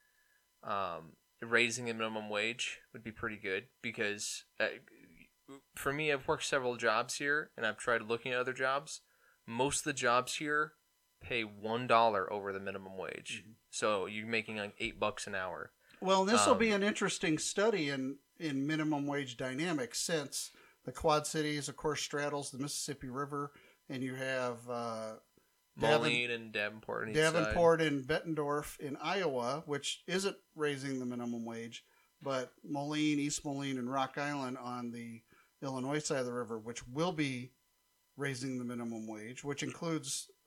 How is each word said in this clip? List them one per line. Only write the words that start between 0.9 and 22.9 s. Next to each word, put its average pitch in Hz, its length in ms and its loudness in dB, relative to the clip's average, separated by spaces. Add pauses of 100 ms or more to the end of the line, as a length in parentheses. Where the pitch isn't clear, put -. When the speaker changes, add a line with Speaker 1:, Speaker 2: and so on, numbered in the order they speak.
Speaker 1:
raising 117 440 4
the 117 80 0
minimum 110 360 -2
wage 110 500 -2 (140)
would 117 100 -14
be 113 80 -8
pretty 107 260 -6
good 98 300 -2 (140)
because, 107 600 -4 (160)
uh, 107 80 4 (1080)
for 139 180 0
me, 151 180 2
I've 131 160 0
worked 151 180 2
several 127 320 2
jobs 117 380 2
here 147 400 0
and 117 100 -2
I've 107 120 0
tried 117 240 2
looking 117 320 -2
at 123 60 2
other 127 140 -2
jobs. 135 480 -2 (440)
Most 127 340 2
of - 60 -6
the 147 80 0
jobs 123 420 2
here 151 380 -2 (480)
pay 120 220 0
one 110 440 -2
dollar 113 440 8
over 98 200 -2
the 98 80 -4
minimum 95 380 -8
wage. 104 460 -8
Speaker 2:
Mm-hmm. 110 80 -20 (200)
Speaker 1:
So 104 340 2
you're 107 220 -6
making, 110 300 -2
like, 104 220 -4
eight 113 200 -4
bucks 107 280 0
an 101 80 -4
hour. 92 360 -4 (300)
Speaker 2:
Well, 190 240 6
this 208 200 6
will 254 80 10
Speaker 1:
Um, 202 60 4
Speaker 2:
be 220 120 4
an 202 120 4
interesting 190 560 2
study 196 500 2
in, 135 280 -2 (220)
in 143 280 -2
minimum 151 400 0
wage 139 300 -2
dynamics, 135 600 -2
since - 520 -2 (340)
the 127 60 -8
Quad 151 340 4
Cities, 151 440 -2
of 127 60 -8
course, 147 260 -2
straddles 143 500 -2
the 127 80 -10
Mississippi 143 500 -4